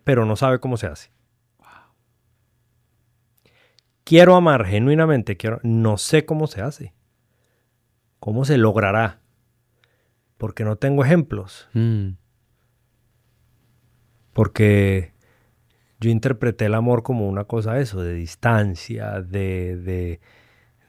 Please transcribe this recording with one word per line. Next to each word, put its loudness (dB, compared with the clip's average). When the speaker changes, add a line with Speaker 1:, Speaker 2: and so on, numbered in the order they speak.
Speaker 1:
pero 2
no -2
sabe 0
cómo -6
se -8
hace. -16
Quiero 8
amar 4
genuinamente, 0
quiero, -6
no 2
sé 0
cómo -4
se -12
hace. -12
¿Cómo -4
se 2
logrará? 2
Porque -8
no -2
tengo 0
ejemplos. -2
Speaker 2:
Mm. -2
Speaker 1:
Porque 2
yo -2
interpreté -2
el 0
amor 0
como -4
una -6
cosa -4
eso, -6
de -6
distancia, -4
de, -6
de, -8